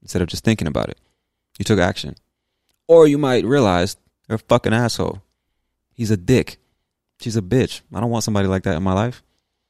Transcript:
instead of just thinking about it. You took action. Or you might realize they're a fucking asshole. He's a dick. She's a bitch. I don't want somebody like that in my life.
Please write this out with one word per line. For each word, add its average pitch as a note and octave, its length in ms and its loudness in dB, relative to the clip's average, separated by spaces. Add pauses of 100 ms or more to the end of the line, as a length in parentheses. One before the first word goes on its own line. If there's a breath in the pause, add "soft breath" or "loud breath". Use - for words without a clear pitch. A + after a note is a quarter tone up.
instead - 200 -4
of E2+ 60 -2
just - 160 -10
thinking G#2+ 240 0
about A1+ 220 -4
it. - 80 -16 (640)
You G2+ 60 -6
took G#2 140 2
action. F2 360 -2 (720)
Or E3 180 8
you C#3+ 120 4
might B2+ 280 0
realize G2 520 0 (300)
they're A2+ 80 -6
a A2 40 -4
fucking - 340 0
asshole. G2+ 480 -4 (720)
He's A2 160 -4
a G#2+ 80 2
dick. F#2+ 400 0 (640)
She's A2+ 180 -6
a G#2+ 60 -2
bitch. G#2+ 380 -2 (120)
I F#2 60 -8
don't A#2 100 -4
want A2+ 140 -4
somebody G2+ 240 -2
like F#2+ 160 -2
that F#2 120 -2
in E2+ 60 -6
my F#2+ 120 -2
life. A2+ 280 -4 (480)